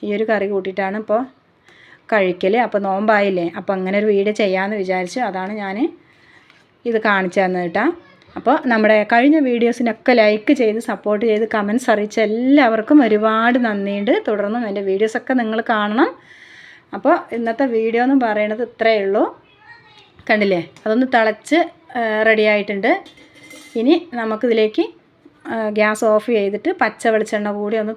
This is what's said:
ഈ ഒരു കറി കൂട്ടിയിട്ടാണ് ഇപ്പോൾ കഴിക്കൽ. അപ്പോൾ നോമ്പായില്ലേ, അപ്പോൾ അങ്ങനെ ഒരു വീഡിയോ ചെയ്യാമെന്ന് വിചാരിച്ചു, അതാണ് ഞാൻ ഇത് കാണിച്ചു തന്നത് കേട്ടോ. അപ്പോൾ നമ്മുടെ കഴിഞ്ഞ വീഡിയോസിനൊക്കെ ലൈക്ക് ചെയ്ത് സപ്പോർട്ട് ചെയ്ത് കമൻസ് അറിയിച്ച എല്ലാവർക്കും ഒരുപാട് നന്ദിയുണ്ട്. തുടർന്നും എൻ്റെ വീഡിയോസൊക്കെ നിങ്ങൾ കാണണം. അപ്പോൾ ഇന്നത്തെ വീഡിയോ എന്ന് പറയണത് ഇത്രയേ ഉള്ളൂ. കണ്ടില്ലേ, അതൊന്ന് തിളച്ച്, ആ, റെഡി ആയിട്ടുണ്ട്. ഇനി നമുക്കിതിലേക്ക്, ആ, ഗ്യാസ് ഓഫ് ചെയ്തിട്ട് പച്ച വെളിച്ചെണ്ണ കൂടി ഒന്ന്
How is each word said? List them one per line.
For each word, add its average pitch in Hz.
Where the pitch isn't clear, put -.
ഈ 208
ഒരു 214
കറി 202
കൂട്ടിയിട്ടാണ് 190
ഇപ്പോൾ 220
കഴിക്കൽ. 190
അപ്പോൾ 214
നോമ്പായില്ലേ, 196
അപ്പോൾ 196
അങ്ങനെ 190
ഒരു 214
വീഡിയോ 202
ചെയ്യാമെന്ന് 196
വിചാരിച്ചു, 185
അതാണ് 190
ഞാൻ 196
ഇത് 226
കാണിച്ചു 190
തന്നത് 180
കേട്ടോ. 196
അപ്പോൾ 226
നമ്മുടെ 214
കഴിഞ്ഞ 269
വീഡിയോസിനൊക്കെ 240
ലൈക്ക് 214
ചെയ്ത് 220
സപ്പോർട്ട് 208
ചെയ്ത് 220
കമൻസ് 214
അറിയിച്ച 208
എല്ലാവർക്കും 233
ഒരുപാട് 220
നന്ദിയുണ്ട്. 202
തുടർന്നും 208
എൻ്റെ 202
വീഡിയോസൊക്കെ 220
നിങ്ങൾ 220
കാണണം. 220
അപ്പോൾ 262
ഇന്നത്തെ 233
വീഡിയോ 226
എന്ന് 269
പറയണത് 214
ഇത്രയേ 226
ഉള്ളൂ. 202
കണ്ടില്ലേ, 202
അതൊന്ന് 233
തിളച്ച്, 226
ആ, 240
റെഡി 220
ആയിട്ടുണ്ട്. 208
ഇനി 240
നമുക്കിതിലേക്ക്, 220
ആ, 226
ഗ്യാസ് 214
ഓഫ് 214
ചെയ്തിട്ട് 208
പച്ച 214
വെളിച്ചെണ്ണ 214
കൂടി 208
ഒന്ന് 220